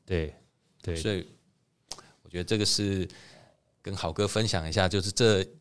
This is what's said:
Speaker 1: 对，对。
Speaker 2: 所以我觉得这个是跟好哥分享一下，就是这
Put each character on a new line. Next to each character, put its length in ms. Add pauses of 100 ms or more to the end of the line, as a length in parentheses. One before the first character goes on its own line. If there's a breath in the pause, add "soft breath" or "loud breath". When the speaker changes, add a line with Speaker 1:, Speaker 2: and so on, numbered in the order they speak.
Speaker 1:
对， 300 (480)
对。 140
Speaker 2:
所 180
以 140 (960 loud breath)
我 60
觉 100
得 40
这 140
个 80
是 420 (760 loud breath)
跟 120
好 160
哥 160
分 200
享 200
一 40
下， 180
就 100
是 120
这 360 (140)